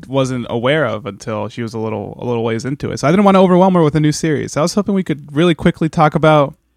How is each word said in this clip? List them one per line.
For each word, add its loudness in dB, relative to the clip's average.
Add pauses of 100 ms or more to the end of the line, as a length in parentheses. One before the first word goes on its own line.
wasn't -4
aware 0
of -6
until -8
she -10
was -10
a -6
little, -6
a -10
little -4
ways -4
into -6
it. -6
So 0
I 4
didn't 4
wanna 6
overwhelm 4
her 4
with 2
a 2
new 2
series. -4
I 0
was -2
hoping -2
we 0
could -8
really 2
quickly 0
talk 2
about 2 (220)